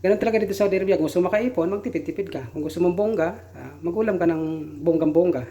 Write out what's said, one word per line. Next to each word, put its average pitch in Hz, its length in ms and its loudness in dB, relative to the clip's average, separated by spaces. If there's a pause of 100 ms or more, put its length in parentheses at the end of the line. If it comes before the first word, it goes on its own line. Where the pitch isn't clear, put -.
Ganun 190 180 0
talaga 220 220 2
dito 202 160 -2
sa 208 80 2
Saudi 190 160 2
Arabia. 190 160 2
Kung 156 100 0
gusto 175 140 0
makaipon, 196 560 0
magtipid-tipid 165 560 -6
ka. 135 240 -8
Kung 151 80 -4
gusto 156 160 -4
mong 175 160 4
bongga, 202 320 2 (240)
ah, 131 320 -16
mag-ulam 202 320 0
ka 175 80 2
ng 160 180 2 (380)
bonggang-bongga. 156 720 4